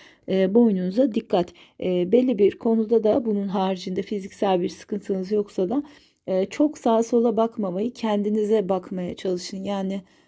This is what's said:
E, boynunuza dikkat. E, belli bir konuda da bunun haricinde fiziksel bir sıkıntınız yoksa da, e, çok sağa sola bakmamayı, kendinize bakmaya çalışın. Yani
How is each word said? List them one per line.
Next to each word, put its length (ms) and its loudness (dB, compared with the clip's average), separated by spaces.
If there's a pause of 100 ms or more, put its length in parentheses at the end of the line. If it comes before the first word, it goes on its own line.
(280)
E, 260 2
boynunuza 600 2
dikkat. 380 0 (280)
E, 320 0
belli 260 4
bir 200 4
konuda 460 2
da 220 2
bunun 220 -2
haricinde 540 -2
fiziksel 580 -2
bir 80 -2
sıkıntınız 640 -6
yoksa 360 -2
da, 140 -2 (440)
e, 200 0
çok 320 0
sağa 240 2
sola 340 0
bakmamayı, 560 -2
kendinize 760 0
bakmaya 480 -4
çalışın. 480 -6
Yani 380 -4 (260)